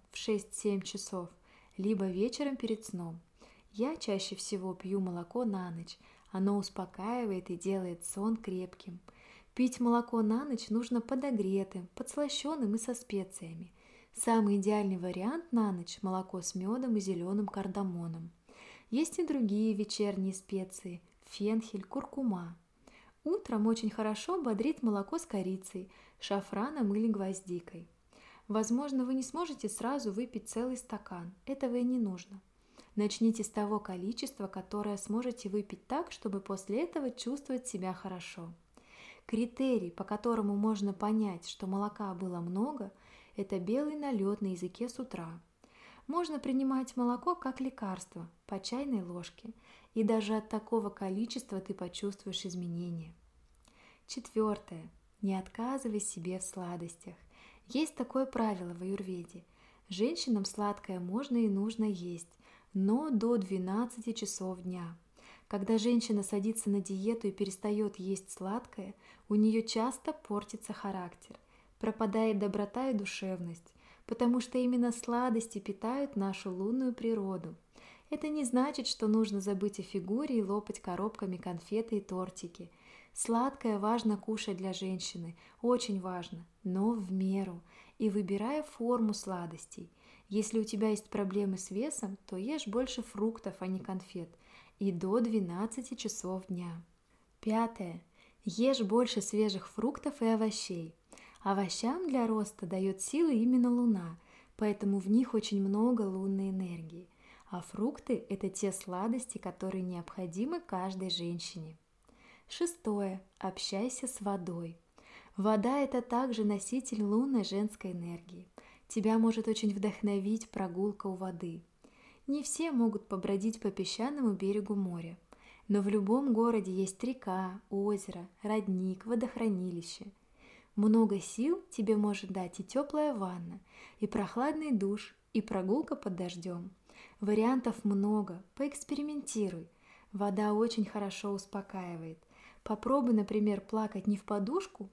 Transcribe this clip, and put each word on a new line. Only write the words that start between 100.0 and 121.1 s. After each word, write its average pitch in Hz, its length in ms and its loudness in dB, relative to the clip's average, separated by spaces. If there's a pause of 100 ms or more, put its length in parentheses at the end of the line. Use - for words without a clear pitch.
и 233 40 4
овощей. 208 680 0 (480)
Овощам 214 640 0
для 254 180 2
роста 214 400 0
даёт 190 340 0
силы 311 360 4
именно 247 340 6
луна, 208 480 4 (380)
поэтому 202 420 2
в 185 100 -2
них 240 280 6
очень 208 260 2
много 220 400 4
лунной 196 480 0
энергии. 175 580 -6 (440)
А 180 100 -6
фрукты — - 680 -2
это 196 200 -2
те 190 220 -2
сладости, 202 640 -4
которые 185 460 -6
необходимы 180 800 -4
каждой 190 500 -4
женщине. 170 640 -6 (720)
Шестое. 202 760 -2 (180)
Общайся 208 680 -2
с - 140 -6
водой. 175 560 -4 (600)
Вода — 214 420 4
это 269 220 2
также 233 420 2
носитель 214 600 0
лунной 226 400 4
женской 202 480 -2
энергии. 175 560 -8 (400)
Тебя 220 300 4
может 226 300 4
очень 220 260 2
вдохновить 202 760 0
прогулка 190 580 -2
у 185 80 -2